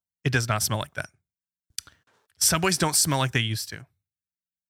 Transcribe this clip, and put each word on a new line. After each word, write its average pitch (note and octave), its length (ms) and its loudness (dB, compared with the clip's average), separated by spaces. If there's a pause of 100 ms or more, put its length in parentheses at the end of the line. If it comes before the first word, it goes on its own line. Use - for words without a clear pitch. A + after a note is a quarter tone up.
(260)
it C3+ 80 2
does A#2 160 2
not G#2+ 140 0
smell A2 160 -2
like - 160 -10
that. - 140 -10 (1300)
Subways E3+ 380 2
don't D#3 180 0
smell C#3+ 240 2
like C3 120 0
they B2+ 80 2
used A2 300 -2
to. A2 160 -14 (840)